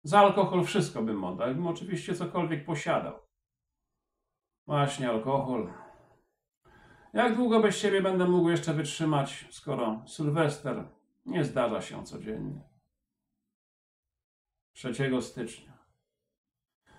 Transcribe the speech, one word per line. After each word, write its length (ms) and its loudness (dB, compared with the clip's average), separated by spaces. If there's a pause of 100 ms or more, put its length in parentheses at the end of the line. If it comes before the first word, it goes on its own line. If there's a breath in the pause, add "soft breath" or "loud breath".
Za 140 6
alkohol 440 6
wszystko 380 0
bym 220 -2
oddał, 240 -4
jakbym 200 -2
oczywiście 480 -6
cokolwiek 500 -4
posiadał. 540 -4 (1500)
Właśnie 440 -2
alkohol. 640 -2 (1400 soft breath)
Jak 220 2
długo 240 4
bez 180 4
siebie 240 2
będę 260 2
mógł 220 6
jeszcze 240 0
wytrzymać, 800 -2
skoro 560 -4
Sylwester 760 -2 (420)
nie 180 0
zdarza 380 -2
się 220 -12
codziennie? 580 -10 (2000)
Trzeciego 480 -2
stycznia. 560 -12 (1200 soft breath)